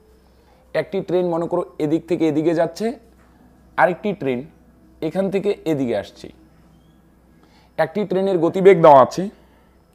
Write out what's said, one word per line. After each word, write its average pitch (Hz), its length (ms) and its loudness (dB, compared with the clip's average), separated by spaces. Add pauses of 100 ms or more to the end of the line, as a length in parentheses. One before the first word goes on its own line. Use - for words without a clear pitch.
(760)
একটি 160 240 -6 (100)
ট্রেন 180 160 0 (100)
মনে 170 160 -4
করো 175 120 -2 (220)
এদিক 160 260 -2
থেকে 160 200 -2
এদিকে 156 300 0
যাচ্ছে, 170 260 -4 (920)
আরেকটি 175 320 0 (100)
ট্রেন 127 200 -4 (680)
এখান 185 160 -4 (100)
থেকে 202 160 -2 (200)
এদিকে 135 320 -2
আসছে। - 240 -20 (1500)
একটি 156 220 -2 (100)
ট্রেনের 190 340 0
গতিবেগ 185 400 4
দেওয়া 143 200 10
আছে - 180 -4 (720)